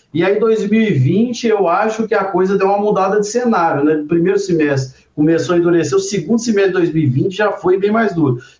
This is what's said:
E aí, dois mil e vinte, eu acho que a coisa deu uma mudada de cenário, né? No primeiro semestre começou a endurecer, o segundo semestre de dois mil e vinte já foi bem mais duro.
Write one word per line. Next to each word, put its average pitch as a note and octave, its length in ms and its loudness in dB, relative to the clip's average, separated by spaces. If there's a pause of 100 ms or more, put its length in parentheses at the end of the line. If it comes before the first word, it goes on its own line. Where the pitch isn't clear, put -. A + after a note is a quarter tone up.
(140)
E E3+ 120 0
aí, G3+ 140 0
dois G#3+ 280 0
mil A3 140 2
e G#3+ 100 0
vinte, G3 560 0
eu G3+ 200 2
acho G#3+ 400 -2
que A3 80 -2
a G3+ 100 0
coisa F#3+ 320 0
deu F#3+ 100 0
uma G3+ 120 0
mudada G3+ 400 0
de G3+ 80 -2
cenário, F3 580 0
né? D#3 80 4
No D3+ 140 -4
primeiro F3 320 2
semestre D3 640 -2 (120)
começou D#3+ 380 0
a F3 60 2
endurecer, E3+ 360 2
o - 60 2
segundo G3+ 380 -2
semestre G3 320 0
de F#3 80 -4
dois E3 120 0
mil D#3 120 0
e C3+ 40 2
vinte F#3 300 -2
já G#3 140 0
foi F#3 260 0
bem G3+ 140 0
mais G#3+ 220 0
duro. C3+ 260 0 (200)